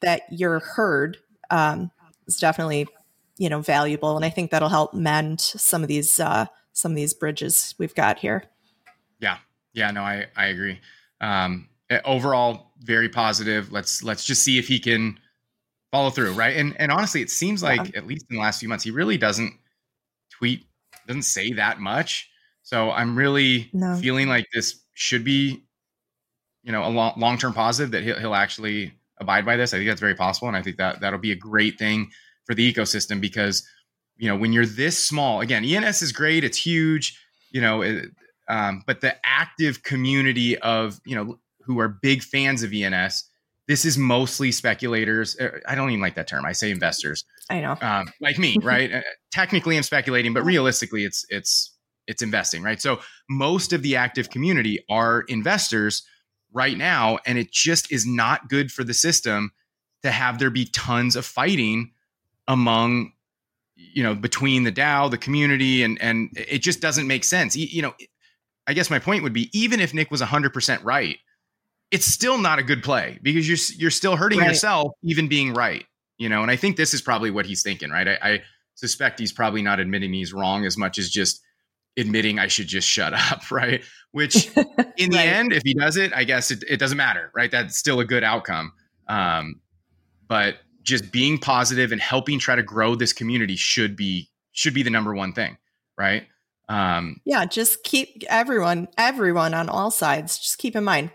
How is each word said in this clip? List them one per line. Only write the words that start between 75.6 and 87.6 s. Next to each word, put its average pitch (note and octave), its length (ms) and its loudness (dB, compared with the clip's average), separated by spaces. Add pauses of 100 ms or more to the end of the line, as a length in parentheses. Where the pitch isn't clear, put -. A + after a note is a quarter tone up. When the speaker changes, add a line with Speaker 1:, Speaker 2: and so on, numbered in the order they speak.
Speaker 2:
you A#2 100 -4
know? G#2+ 140 2
And A#2 80 0
I B2+ 60 2
think G3 200 0
this D#3+ 180 2
is B2+ 80 -4
probably A2 280 0
what G2 160 -2
he's F#2+ 160 -4
thinking, D2+ 280 -4
right? F#2 180 0
I, G2 140 0
I G#2 200 0 (320)
suspect B2+ 460 -2
he's A2 120 -4
probably G#2+ 300 0
not G2+ 160 2
admitting F#2+ 340 -2
he's F#2 200 -6
wrong G2 320 0
as F#2+ 120 -2
much G2 220 -4
as F#2 120 -4
just F#2+ 300 0 (560)
admitting, G#2+ 420 0
"I G2 80 2
should F#2+ 220 -2
just F#2 200 -2
shut D#2 260 0
<laughs> - 180 2
up," - 180 -8
right? B2 320 0 (300)
Which D3 340 4
Speaker 1:
<laughs> - 500 0
Speaker 2:
in F3+ 140 2
the F3 60 4
Speaker 1:
Right. E3+ 100 6
Speaker 2:
end, G#3+ 260 2
if C#3+ 120 2
he C3+ 100 2
does D3+ 220 2
it, F#3+ 180 0
I B2+ 100 2
guess B2 260 0
it, A2+ 180 -4
it C#3 100 0
doesn't C#3 200 0
matter, G2+ 360 0
right? A#2+ 160 0
That's A#2+ 260 -2